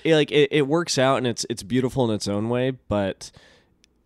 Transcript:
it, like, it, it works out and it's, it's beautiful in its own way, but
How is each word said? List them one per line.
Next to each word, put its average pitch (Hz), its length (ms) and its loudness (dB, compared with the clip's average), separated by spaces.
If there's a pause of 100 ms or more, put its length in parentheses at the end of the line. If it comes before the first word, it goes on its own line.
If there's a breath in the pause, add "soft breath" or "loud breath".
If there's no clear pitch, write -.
it, 160 120 4
like, 147 160 2
it, 147 200 4
it 147 160 2
works 160 300 0
out 131 200 4
and 123 100 -2
it's, - 220 -4
it's 117 140 -6
beautiful 123 440 0
in 110 60 0
its 101 120 -4
own 104 220 -2
way, 123 220 0
but 104 600 -4 (760 soft breath)